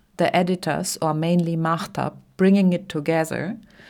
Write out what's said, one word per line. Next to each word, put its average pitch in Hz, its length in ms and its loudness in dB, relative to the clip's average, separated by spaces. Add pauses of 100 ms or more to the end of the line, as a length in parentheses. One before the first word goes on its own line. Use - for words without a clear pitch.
(160)
the - 180 0
editors, 175 680 -2
or 156 100 0
mainly 165 440 0
Marta, 160 560 -4 (260)
bringing 190 340 6
it - 160 -4
together. 160 680 -2 (320)